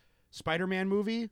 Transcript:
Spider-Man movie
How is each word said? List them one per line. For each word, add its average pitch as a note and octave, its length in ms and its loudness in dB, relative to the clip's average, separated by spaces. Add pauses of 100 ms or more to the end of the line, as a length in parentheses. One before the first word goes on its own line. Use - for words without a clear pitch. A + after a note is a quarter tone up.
(300)
Spider-Man F#3 580 0
movie G#3+ 440 0